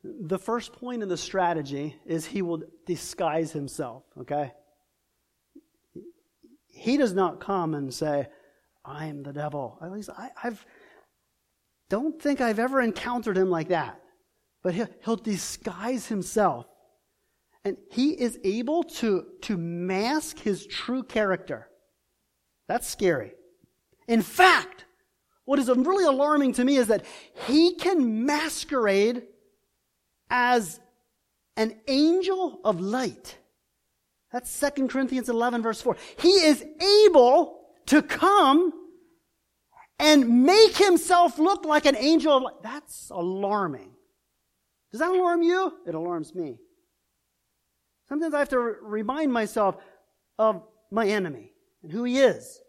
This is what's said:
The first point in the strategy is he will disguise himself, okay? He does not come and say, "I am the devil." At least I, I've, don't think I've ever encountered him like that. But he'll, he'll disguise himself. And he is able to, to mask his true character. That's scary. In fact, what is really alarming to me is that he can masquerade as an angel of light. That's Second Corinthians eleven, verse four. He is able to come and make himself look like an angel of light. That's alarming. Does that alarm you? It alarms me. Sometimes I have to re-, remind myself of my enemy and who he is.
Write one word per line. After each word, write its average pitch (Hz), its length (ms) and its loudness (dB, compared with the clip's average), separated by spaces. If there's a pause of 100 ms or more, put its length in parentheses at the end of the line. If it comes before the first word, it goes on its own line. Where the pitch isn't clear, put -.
The 185 360 -10
first 233 340 -8
point 240 280 -10
in 196 80 -8
the 175 80 -4
strategy 151 760 -6 (100)
is 160 200 -6
he - 160 -6
will 170 220 -6 (220)
disguise 165 680 -6
himself, 139 520 -10 (160)
okay? 139 320 -6 (2250)
He - 300 -4
does 240 160 0
not 180 260 -2
come 170 360 -4
and 135 180 -8
say, 143 340 -4 (560)
"I 147 220 -14
am 147 160 -12
the 139 100 -14
devil." 143 480 -10
At 170 120 -14
least 202 180 -14
I, 220 220 -18 (120)
I've, 233 220 -12 (1200)
don't 294 300 -6
think 285 220 -4
I've 220 160 -2
ever 262 240 -2
encountered 226 560 -4
him 185 140 2
like 160 160 -4
that. 160 340 -4 (600)
But 180 100 -4
he'll, 208 140 -6 (180)
he'll 226 120 -2
disguise 208 880 -8
himself. 180 580 -2 (1000)
And 403 140 -6 (140)
he 269 180 0
is 240 340 -4
able 240 400 -2
to, 214 440 -4 (140)
to 208 160 -6
mask 185 840 -4
his 190 260 -6
true - 380 -8
character. 180 680 -4 (1000)
That's 220 200 -6
scary. 160 460 -2 (720)
In 226 160 2
fact, - 640 2 (600)
what 285 140 0
is 247 100 -2
really 330 360 2
alarming 285 480 2
to 247 120 0
me 277 120 2
is 240 100 2
that 208 180 0 (400)
he 330 300 4
can 254 500 0
masquerade 247 1000 -2 (1120)
as 247 460 0 (760)
an 220 180 -2 (120)
angel 349 760 0
of 196 160 0
light. 208 580 -6 (920)
That's 247 180 -8
Second 285 400 -2
Corinthians 262 380 -4
eleven, 240 340 -2
verse 220 200 -4
four. - 160 -2 (200)
He 339 120 4
is 320 360 4 (400)
able 285 600 6 (220)
to 294 140 6
come 330 720 4 (1300)
and 254 460 6
make 415 320 8
himself 349 600 4
look 359 280 0
like 302 200 2
an 277 120 4
angel 285 400 2
of 254 60 2
light. - 200 -10
That's - 460 -16
alarming. 185 840 -4 (1000)
Does 226 100 -6
that 349 100 0
alarm 349 320 0
you? 359 300 0 (120)
It 165 100 -8
alarms 165 380 -8
me. 151 260 -10 (1500)
Sometimes 302 260 -4
I 294 60 0
have 285 100 -2
to 254 100 0
re-, 233 220 -2
remind 233 520 -4
myself 214 420 0 (640)
of 214 240 2 (260)
my 214 180 -2
enemy 175 440 -4 (320)
and 160 80 -16
who 233 140 -6
he 247 140 -2
is. 220 500 0